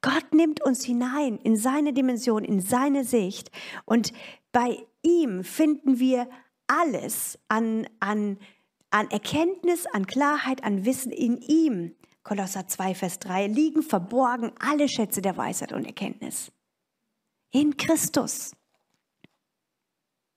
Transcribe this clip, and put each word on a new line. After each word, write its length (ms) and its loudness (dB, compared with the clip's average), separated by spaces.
Gott 320 0
nimmt 280 4
uns 220 0
hinein 540 -2
in 180 4
seine 380 0
Dimension, 500 2
in 160 0
seine 460 2
Sicht. 440 -2
Und 260 0
bei 340 0
ihm 420 4
finden 560 2
wir 300 2
alles 800 -2
an, 400 -2
an, 380 -2
an 200 0
Erkenntnis, 800 -2
an 180 -2
Klarheit, 580 0
an 220 0
Wissen 260 -2
in 260 0
ihm. 580 2
Kolosser 440 -4
zwei, 260 -2
Vers 260 -4
drei, 280 -2
liegen 340 2
verborgen 760 0
alle 280 2
Schätze 340 -2
der 140 -2
Weisheit 380 -6
und 120 -6
Erkenntnis. 640 -10
In 260 2
Christus. 760 -2